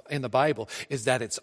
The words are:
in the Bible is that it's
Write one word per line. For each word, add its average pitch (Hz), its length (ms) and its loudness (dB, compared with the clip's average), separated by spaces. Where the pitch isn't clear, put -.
in 143 140 -4
the 123 60 -4
Bible 127 400 4
is 123 160 -6
that 127 160 4
it's 113 220 -6